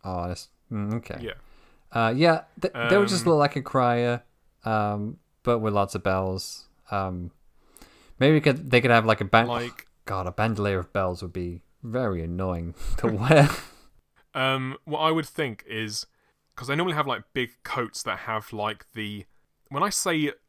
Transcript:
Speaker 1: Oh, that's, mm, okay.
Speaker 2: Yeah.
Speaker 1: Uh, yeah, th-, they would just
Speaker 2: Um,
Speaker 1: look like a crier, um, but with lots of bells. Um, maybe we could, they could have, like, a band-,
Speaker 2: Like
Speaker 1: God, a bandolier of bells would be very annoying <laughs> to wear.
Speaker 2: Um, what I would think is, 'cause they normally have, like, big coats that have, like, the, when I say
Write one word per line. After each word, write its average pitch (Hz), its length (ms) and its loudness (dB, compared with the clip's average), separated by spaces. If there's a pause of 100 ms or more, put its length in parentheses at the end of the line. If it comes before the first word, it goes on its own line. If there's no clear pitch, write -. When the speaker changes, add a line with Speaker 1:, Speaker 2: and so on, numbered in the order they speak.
Speaker 1:
Oh, 90 240 -4
that's, - 220 -8 (220)
mm, 104 240 -4
okay. - 260 -8
Speaker 2:
Yeah. 110 120 -8 (600)
Speaker 1:
Uh, 113 220 2
yeah, 160 300 4 (160)
th-, - 120 -4 (160)
they 190 80 6
would 202 120 4
just 180 160 -2
Speaker 2:
Um, 170 60 6
Speaker 1:
look 151 80 6
like 143 180 2
a 135 40 -2
crier, 120 600 0 (400)
um, 104 540 -2 (260)
but 120 160 2
with 107 140 0
lots 101 200 2
of 95 100 -4
bells. 95 680 -2 (200)
Um, 92 420 -4 (840)
maybe 139 180 6
we 151 40 6
could, 139 320 0
they 123 80 6
could 120 120 4
have, 113 140 6
like, 110 140 4
a 101 60 -2
band-, 117 240 4
Speaker 2:
Like 120 380 -6 (180)
Speaker 1:
God, 92 200 -4
a 92 60 -4
bandolier 104 480 0
of 85 140 -8
bells 92 280 -2
would 87 120 -10
be 87 300 -8 (200)
very 110 400 -2
annoying 87 520 -4 (120)
<laughs> - 120 2
to 120 80 2
wear. 131 420 6 (840)
Speaker 2:
Um, 131 520 -2
what 151 140 -4
I 160 120 2
would 160 140 0
think 127 420 -6
is, 110 380 -6 (500)
'cause 123 140 -10
they 143 80 -2
normally 175 180 -2
have, 147 120 -2
like, 120 160 -4 (100)
big - 300 -6
coats - 400 -6
that 95 160 -4
have, 110 340 -6
like, 104 400 -6
the, 104 320 -10 (420)
when 160 160 -4
I 208 60 0
say 160 420 -2 (180)